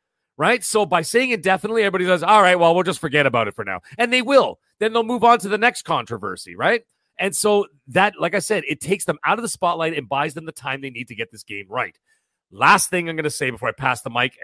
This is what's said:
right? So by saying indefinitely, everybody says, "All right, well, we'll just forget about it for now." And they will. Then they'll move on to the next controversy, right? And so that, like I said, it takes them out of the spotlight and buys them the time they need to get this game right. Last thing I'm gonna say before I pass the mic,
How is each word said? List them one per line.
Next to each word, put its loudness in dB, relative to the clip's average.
right? 0
So 0
by 0
saying 0
indefinitely, 0
everybody 0
says, 2
"All 6
right, 6
well, 6
we'll 2
just -2
forget 2
about 2
it -10
for -8
now." -8
And 0
they 2
will. 2
Then -2
they'll 0
move -2
on 6
to -8
the -2
next 0
controversy, -6
right? 0
And -4
so 2
that, 0
like -2
I 2
said, -2
it -6
takes -4
them -4
out 0
of -8
the -6
spotlight -2
and -8
buys -2
them -14
the -14
time -10
they -10
need -14
to -18
get -8
this -20
game -14
right. -6
Last 4
thing -4
I'm -6
gonna -4
say -4
before -6
I -6
pass -4
the -10
mic, -2